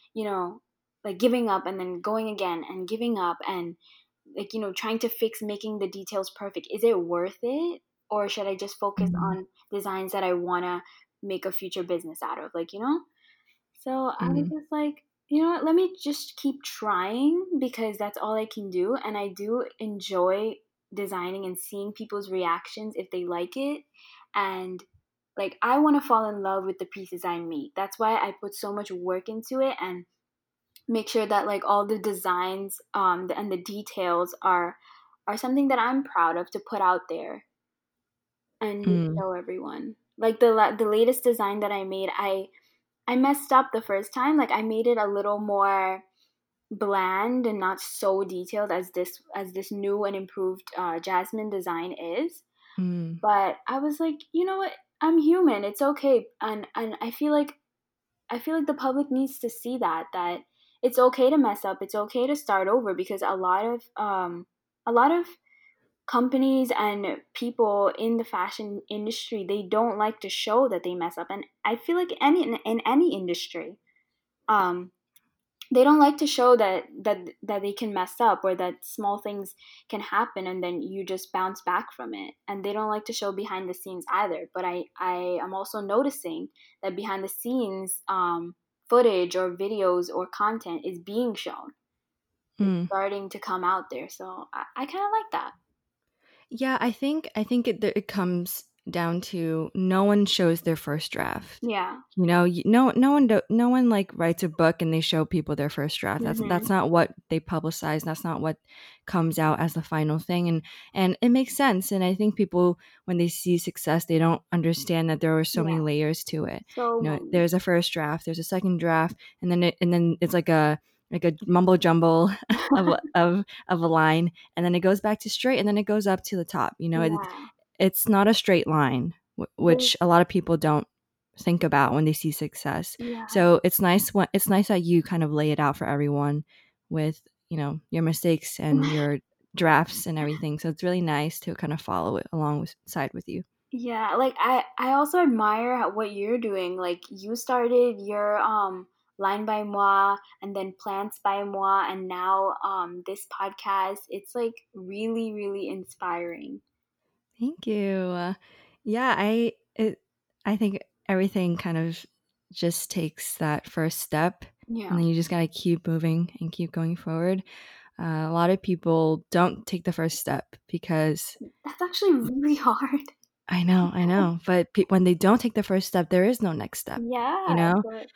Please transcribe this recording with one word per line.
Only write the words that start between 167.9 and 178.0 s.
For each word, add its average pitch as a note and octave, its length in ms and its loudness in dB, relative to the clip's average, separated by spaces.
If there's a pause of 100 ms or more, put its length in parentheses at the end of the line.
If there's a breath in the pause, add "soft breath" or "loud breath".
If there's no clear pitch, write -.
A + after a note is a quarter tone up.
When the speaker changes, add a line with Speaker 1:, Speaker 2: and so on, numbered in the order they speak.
Speaker 2:
Uh, D#3+ 300 -4
a - 40 -4
lot E3+ 180 4
of F#3+ 100 2
people D#3+ 720 2
don't F3+ 360 2
take E3+ 180 -6
the F3+ 80 0
first D#3+ 260 -2
step - 360 -4 (120)
because D#3 720 -2 (280)
Speaker 1:
That's - 160 -12
actually F4+ 320 2
really C4+ 420 2
<laughs> - 0 -
hard. C#4 460 0 (480)
Speaker 2:
I F3+ 140 2
know, F3+ 300 6
I F3 120 2
Speaker 1:
<laughs> - 0 -
Speaker 2:
know. F3 400 4
But F3+ 280 2
pe-, G3 160 4
when F#3 140 6
they F3+ 120 6
don't G3+ 240 6
take A#3+ 140 -2
the G#3 100 0
first F#3+ 240 0
step, F3 220 0
there F#3 160 4
is A#3 160 2
no F#3+ 120 0
next - 260 -8
step, - 220 -8
Speaker 1:
Yeah, B3+ 460 -2
Speaker 2:
you A#3+ 80 2
know? F3 280 4
Speaker 1:
but, A3 320 -12